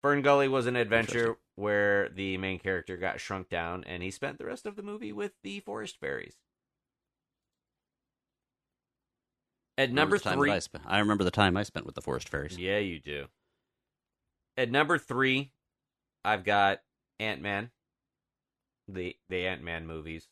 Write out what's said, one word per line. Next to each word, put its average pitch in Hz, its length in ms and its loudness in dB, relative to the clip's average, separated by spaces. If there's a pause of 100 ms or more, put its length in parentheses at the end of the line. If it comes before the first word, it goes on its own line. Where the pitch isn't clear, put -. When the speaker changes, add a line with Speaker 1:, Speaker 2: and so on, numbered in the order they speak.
Speaker 1:
Fern 143 200 2
Gully 139 260 6
was 131 180 2
an 123 100 0
adventure 117 440 2
Speaker 2:
Interesting. 113 240 0 (120)
Speaker 1:
where 101 540 4
the 95 280 -4
main 95 220 -4
character 92 380 -4
got 92 220 -4
shrunk 92 300 -8
down, 85 340 -4
and 87 180 -10
he 92 80 -6
spent 139 300 -8
the - 60 -10
rest - 200 -10
of 202 100 -10
the 208 80 -14
movie 208 280 -10
with 208 220 -8 (100)
the 196 160 -10
forest - 400 -10
fairies. 65 380 -8 (3500)
At 135 120 4
Speaker 2:
Remember 135 120 2
Speaker 1:
number 190 160 4
Speaker 2:
the - 60 -2
time 95 140 0
Speaker 1:
three, 143 120 4
Speaker 2:
that 101 60 2
I 90 60 2
sp-, - 260 -12
I 101 120 2
remember 104 240 4
the 90 80 4
time 95 260 6
I 101 60 0
spent - 220 -8
with 67 100 -12
the - 60 -8
forest - 280 -6
fairies. 76 280 -8
Speaker 1:
Yeah, 95 220 0
you 90 200 -4
do. 71 260 -8 (1300)
At 123 140 0
number 151 260 4
three, 131 540 0 (760)
I've 101 180 0
got 101 380 4 (380)
Ant-Man, 101 520 -4 (1160)
the, 92 280 -8 (140)
the 92 180 0
Ant-Man 82 400 -6
movies 80 440 -10